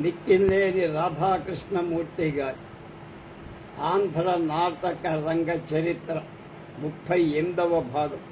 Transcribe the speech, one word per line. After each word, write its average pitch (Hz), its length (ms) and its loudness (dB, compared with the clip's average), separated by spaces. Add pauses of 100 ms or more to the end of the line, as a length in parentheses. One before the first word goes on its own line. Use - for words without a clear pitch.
నిక్కినేని 190 800 4 (120)
రాధాకృష్ణమూర్తి 170 1300 0 (100)
గారి 135 240 -4 (1300)
ఆంధ్ర 180 380 2 (240)
నాటక 170 540 0 (200)
రంగ 165 240 2 (220)
చరిత్ర 160 440 0 (680)
ముప్పై 165 380 0 (180)
ఎనిమిదవ 170 420 2 (140)
భాగం 143 380 -2